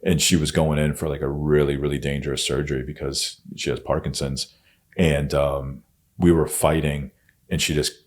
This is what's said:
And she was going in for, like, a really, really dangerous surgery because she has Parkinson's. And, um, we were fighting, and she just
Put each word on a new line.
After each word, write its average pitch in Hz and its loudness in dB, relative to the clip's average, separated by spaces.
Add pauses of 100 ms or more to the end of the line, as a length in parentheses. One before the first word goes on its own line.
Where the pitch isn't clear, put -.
And 85 2
she - 2
was 76 2
going 78 2
in 76 2
for, 78 -4
like, 71 -4
a 69 -2
really, 73 2
really 71 -2
dangerous 69 -4
surgery 69 -2
because 71 -8 (140)
she - -6
has 65 -2
Parkinson's. 69 -4 (440)
And, 71 2
um, 69 -2 (340)
we 87 6
were 78 4
fighting, 76 0 (380)
and 78 -2
she - 0
just 73 0 (140)